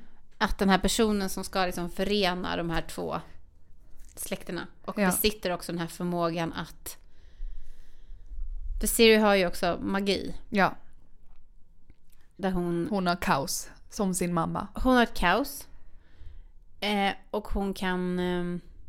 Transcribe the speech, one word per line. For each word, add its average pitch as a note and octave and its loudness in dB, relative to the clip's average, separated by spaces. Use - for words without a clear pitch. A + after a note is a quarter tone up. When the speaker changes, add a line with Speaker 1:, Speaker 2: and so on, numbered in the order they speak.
Speaker 1:
Att - 2
den G3 4
här F#3 8
personen G3+ 2
som F#3+ -4
ska F#3+ 0
liksom F3 -4
förena F3+ 0
de E3+ -2
här E3 0
två D#3+ -6
släkterna - -8
och - -6
Speaker 2:
Ja. G3+ 4
Speaker 1:
besitter F#3 2
också F3 -4
den E3+ -4
här E3 -2
förmågan E3+ -2
att, - -10
för G#3+ 0
Ciri A3 8
har G#3+ 6
ju F#3 6
också F3 0
magi. G3 0
Speaker 2:
Ja. F#3+ 4
Speaker 1:
Där G3 0
hon F3 0
Speaker 2:
Hon F#3+ 2
har F3 4
kaos D#3+ 0
som F#3+ 0
sin F3 0
mamma. E3+ 0
Speaker 1:
Hon B3+ 6
har A#3+ 10
ett A3+ 2
kaos. G3+ 2
Eh, G3 2
och G#3 -4
hon G3 0
kan, F3+ 0
ehm, F3+ 0